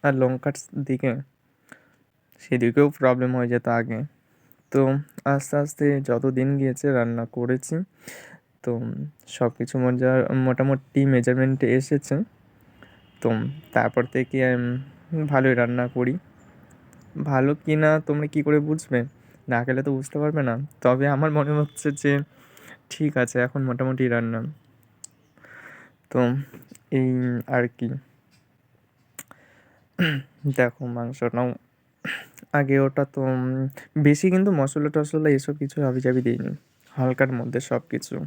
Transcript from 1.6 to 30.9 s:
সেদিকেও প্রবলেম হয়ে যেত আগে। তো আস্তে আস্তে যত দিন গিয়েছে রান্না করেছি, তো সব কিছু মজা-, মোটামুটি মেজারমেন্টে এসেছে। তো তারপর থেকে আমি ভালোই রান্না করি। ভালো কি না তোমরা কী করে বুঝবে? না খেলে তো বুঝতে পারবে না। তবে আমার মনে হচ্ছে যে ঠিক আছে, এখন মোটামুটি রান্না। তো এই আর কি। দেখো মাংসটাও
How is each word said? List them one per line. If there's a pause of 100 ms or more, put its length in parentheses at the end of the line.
সেদিকেও
প্রবলেম
হয়ে
যেত
আগে। (720)
তো (440)
আস্তে
আস্তে (160)
যত
দিন
গিয়েছে
রান্না
করেছি, (840)
তো (560)
সব
কিছু
মজা-, (120)
মোটামুটি
মেজারমেন্টে
এসেছে। (1040)
তো (420)
তারপর
থেকে
আমি (560)
ভালোই
রান্না
করি। (1120)
ভালো
কি
না (100)
তোমরা
কী
করে
বুঝবে? (480)
না
খেলে
তো
বুঝতে
পারবে
না। (280)
তবে
আমার
মনে
হচ্ছে
যে (800)
ঠিক
আছে,
এখন
মোটামুটি
রান্না। (1700)
তো (720)
এই (380)
আর
কি। (2750)
দেখো
মাংসটাও (1040)